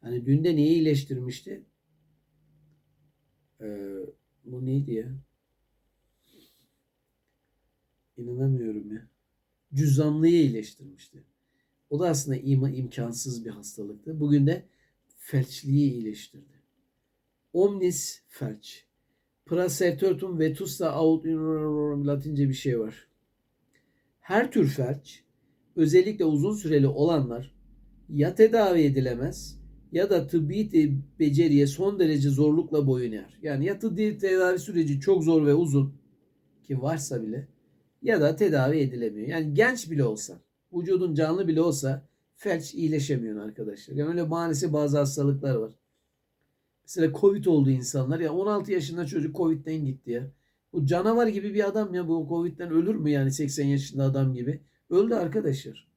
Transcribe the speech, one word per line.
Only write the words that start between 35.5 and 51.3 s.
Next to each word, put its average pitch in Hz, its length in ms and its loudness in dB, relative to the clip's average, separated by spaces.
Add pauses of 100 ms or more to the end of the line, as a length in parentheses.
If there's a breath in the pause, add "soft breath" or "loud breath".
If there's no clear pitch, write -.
uzun 143 400 2 (720)
ki 131 180 -6
varsa 139 400 -4
bile 117 260 -8 (540)
ya 214 180 2
da 151 160 2
tedavi 156 420 2
edilemiyor. 117 500 -2
Yani 156 260 -4
genç 233 360 2
bile 143 140 0
olsa, - 360 -6 (320)
vücudun 175 420 -2
canlı 160 340 0
bile 156 120 2
olsa 139 480 -2 (280)
felç 170 380 -6
iyileşemiyor 135 720 -2
arkadaşlar. 107 500 -12
Yani 147 160 -2
öyle 170 120 -2
maalesef 165 500 -2
bazı 147 260 2
hastalıklar 139 560 0
var. 110 180 -4 (1120)
Mesela 160 340 0
covid 202 240 4
oldu 147 260 4
insanlar. 131 500 -2
Ya 156 120 -2
on 185 140 -2
altı 208 260 -2
yaşında 165 340 -4
çocuk 147 300 -4
covid'den 160 480 -2
gitti 131 260 -8
ya. 127 200 -6 (420)
Bu 151 140 -2
canavar 214 400 2
gibi 202 280 -4